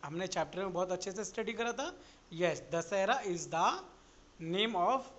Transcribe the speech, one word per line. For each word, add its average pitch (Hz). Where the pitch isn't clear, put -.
हमने 165
चैप्टर 170
में 190
बहुत 180
अच्छे 180
से 208
स्टडी 220
करा 233
था। 262
Yes, 165
दशहरा 196
is 170
the 185
name 214
of 254